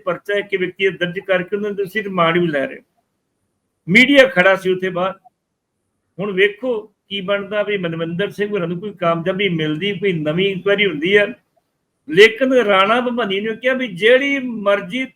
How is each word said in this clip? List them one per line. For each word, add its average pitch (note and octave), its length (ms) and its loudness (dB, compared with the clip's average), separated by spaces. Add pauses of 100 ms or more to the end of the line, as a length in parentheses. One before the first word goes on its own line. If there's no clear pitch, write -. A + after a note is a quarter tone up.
ਪਰਚਾ G3 320 -4
ਇੱਕ G3+ 180 -4
ਵਿਅਕਤੀ F#3 340 -2
ਦਾ F3 160 -4
ਦਰਜ F3 140 -6
ਕਰਕੇ F#3 360 -2
ਉਹਨਾਂ G#3 160 -4
ਦੇ G3+ 120 -4
ਤੁਸੀਂ G3 200 -6
ਰਿਮਾਂਡ F3 340 0
ਵੀ F3 100 2
ਲੈ C#3+ 200 -2
ਰਹੇ C#3+ 100 -14
ਹੋ। - 60 -20 (1040)
ਮੀਡੀਆ B3+ 400 6
ਖੜਾ F#3 280 4
ਸੀ F#3 160 -2
ਉੱਥੇ F#3 180 -2
ਬਾਹਰ। F#3 240 -2 (1040)
ਹੁਣ G3+ 140 -6
ਵੇਖੋ G3+ 460 0 (320)
ਕੀ G3 120 -6
ਬਣਦਾ, G3+ 420 -4
ਵੀ G3+ 140 -4
ਮਨਵਿੰਦਰ E3+ 520 -4
ਸਿੰਘ G#3 220 -6
ਹੋਰਾਂ F#3 160 -2
ਨੂੰ F3 120 -6
ਕੋਈ G3+ 140 -10
ਕਾਮਯਾਬੀ F3+ 560 -2
ਮਿਲਦੀ, D#3 440 -2
ਕੋਈ F#3+ 200 -2
ਨਵੀਂ E3 380 -2
ਇਨਕੁਆਇਰੀ G3 340 0
ਹੁੰਦੀ F3 300 0
ਆ। G#3 100 4 (840)
ਲੇਕਿਨ A3 440 4
ਰਾਣਾ G#3 480 4
ਭੰਮੀ A#3 400 -2
ਨੇ A3 140 -4
ਕਿਹਾ B3+ 180 -2
ਵੀ B3+ 140 -4
ਜਿਹੜੀ B3+ 520 2
ਮਰਜ਼ੀ G#3 680 -4 (100)